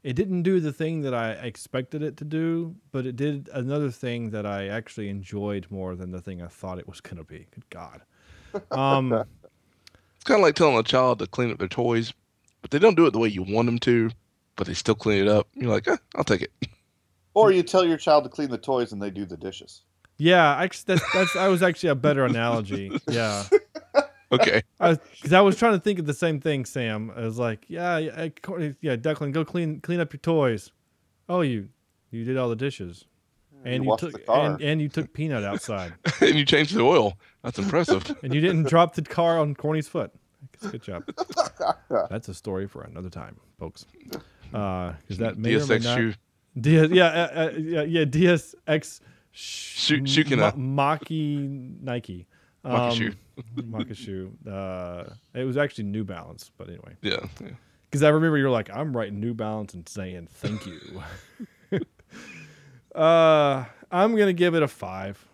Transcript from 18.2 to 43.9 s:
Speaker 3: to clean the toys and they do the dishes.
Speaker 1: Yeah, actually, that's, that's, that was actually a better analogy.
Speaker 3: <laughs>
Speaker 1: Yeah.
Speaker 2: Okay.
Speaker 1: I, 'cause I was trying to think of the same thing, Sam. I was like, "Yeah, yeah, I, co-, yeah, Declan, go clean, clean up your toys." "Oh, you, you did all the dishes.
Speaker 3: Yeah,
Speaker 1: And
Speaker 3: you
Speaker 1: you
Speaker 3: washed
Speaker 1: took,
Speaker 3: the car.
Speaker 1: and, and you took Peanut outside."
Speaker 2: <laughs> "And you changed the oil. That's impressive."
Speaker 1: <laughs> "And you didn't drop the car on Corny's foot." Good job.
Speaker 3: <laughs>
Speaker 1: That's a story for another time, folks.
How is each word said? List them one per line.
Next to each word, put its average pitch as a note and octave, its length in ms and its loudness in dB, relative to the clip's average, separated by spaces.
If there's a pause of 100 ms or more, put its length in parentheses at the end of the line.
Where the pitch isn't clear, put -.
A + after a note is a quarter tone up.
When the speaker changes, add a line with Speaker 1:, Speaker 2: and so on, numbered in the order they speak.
Speaker 3:
to F#3+ 40 -10
clean C#3+ 220 -6
the A2+ 80 -4
toys B2 340 0
and G2+ 80 -10
they G2+ 100 -6
do G2 140 -8
the F2 120 -12
dishes. - 460 -14 (360)
Speaker 1:
Yeah, D#3+ 380 6
actually, F3+ 400 -2
that's, - 180 0
that's, F#3 200 2
that F#3+ 120 2
was F#3 160 4
actually F3+ 280 0
a C#3 40 4
better C3+ 300 2
analogy. A2+ 680 -2 (140)
Speaker 3:
<laughs> - 40 -6
Speaker 1:
Yeah. A2 360 -2 (880)
Speaker 2:
Okay. G#3 300 4 (180)
Speaker 1:
I, E3+ 160 4
'cause - 360 -4
I F#3 80 10
was G3 160 6
trying A3+ 180 4
to F#3 60 2
think G3+ 200 0
of D3+ 60 -4
the D3 60 -2
same D#3 280 0
thing, C#3 240 -2
Sam. A2 520 -4
I A#2+ 60 -8
was A2+ 160 -4
like, A#2 300 -4
"Yeah, E3+ 300 -2
yeah, D#3+ 240 -6
I, E3 80 -6
co-, E3 500 -8
yeah, C3+ 160 -2
Declan, D3 360 -2
go D#3 120 0
clean, D#3+ 360 -4
clean F3 200 -2
up D#3+ 120 -2
your C#3 60 -12
toys." C3+ 540 0 (560)
"Oh, F3+ 120 0
you, A#2 280 -2 (420)
you A#2 140 -8
did C3 120 -4
all B2+ 140 0
the A2+ 60 -2
dishes. G#2+ 480 -8 (600)
Speaker 3:
Yeah, B2 80 -8
Speaker 1:
And B2+ 40 -2
Speaker 3:
you C3 80 -2
Speaker 1:
you - 60 0
Speaker 3:
washed A2+ 100 4
Speaker 1:
took, D#3+ 120 -6
Speaker 3:
the A#2 60 -14
car. C3+ 360 2
Speaker 1:
and, C#3+ 80 -8
and D3+ 200 0
you D3 60 -2
took D3 240 -6
Peanut C#3+ 320 -4
outside." G2 480 -6 (140)
Speaker 2:
<laughs> - 140 -4
"And - 140 6
you D3 100 4
changed D3+ 300 4
the G#3+ 80 2
oil. A#2+ 340 6 (280)
That's A#2+ 160 -8
impressive." - 580 0
Speaker 1:
<laughs> - 60 -16
"And C3 100 -2
you D3 60 2
didn't E3 240 2
drop E3 320 4
the E3 60 -4
car E3+ 360 0
on D3 160 0
Corny's D3+ 340 -2
foot." C#3+ 220 -6 (580)
Good A#2 140 -10
job. F2+ 220 -12 (500)
Speaker 3:
<laughs> - 560 -2
Speaker 1:
That's G#2+ 180 -8
a F#2+ 60 -12
story G2 320 -8
for D2 160 -16
another E2 260 -14
time, - 280 -14 (220)
folks. - 280 -16 (680)